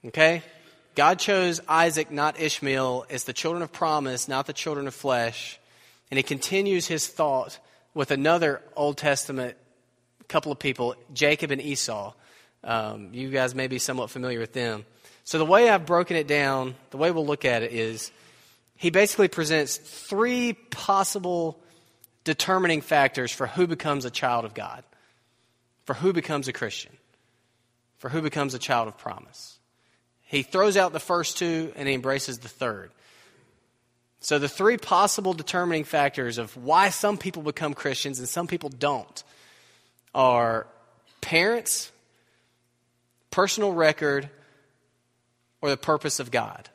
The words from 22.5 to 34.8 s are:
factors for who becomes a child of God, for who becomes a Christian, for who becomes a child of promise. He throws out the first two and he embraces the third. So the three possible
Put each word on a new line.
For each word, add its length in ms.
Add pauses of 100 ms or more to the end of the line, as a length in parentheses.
factors 520
for 160
who 180
becomes 380
a 60
child 340
of 100
God, 300 (1000)
for 100
who 180
becomes 340
a 60
Christian, 440 (1000)
for 100
who 140
becomes 320
a 60
child 260
of 100
promise. 640 (640)
He 200
throws 340
out 160
the 80
first 380
two 360
and 140
he 60
embraces 440
the 100
third. 440 (1300)
So 180
the 100
three 280
possible 580